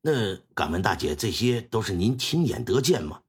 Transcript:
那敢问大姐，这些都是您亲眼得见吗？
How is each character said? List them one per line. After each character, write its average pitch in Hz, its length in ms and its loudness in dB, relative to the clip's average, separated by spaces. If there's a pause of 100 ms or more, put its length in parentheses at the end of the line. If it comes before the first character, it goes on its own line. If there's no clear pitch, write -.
那 117 340 0 (180)
敢 85 180 -2
问 90 120 -2
大 98 120 2
姐， 76 200 -2
这 98 160 -2
些 117 280 2
都 113 220 -4
是 - 120 -4
您 101 220 2
亲 156 300 0
眼 117 180 -2
得 123 160 2
见 127 240 2
吗？ 73 260 -10